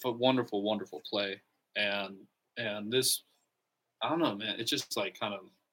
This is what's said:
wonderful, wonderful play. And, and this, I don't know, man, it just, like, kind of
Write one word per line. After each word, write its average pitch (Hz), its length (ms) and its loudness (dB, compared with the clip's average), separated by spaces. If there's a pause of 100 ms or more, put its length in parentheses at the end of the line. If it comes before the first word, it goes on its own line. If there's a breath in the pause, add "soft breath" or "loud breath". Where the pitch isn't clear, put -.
wonderful, 120 580 2
wonderful 104 460 -2
play. 98 320 -2 (340)
And, 101 420 0 (400)
and 107 360 -4
this, 127 300 4 (760)
I 117 80 2
don't 165 100 2
know, 120 160 2
man, 107 240 -4
it 113 60 -4
just, - 320 -2
like, 98 220 -2
kind 107 140 -2
of 95 160 -10 (240)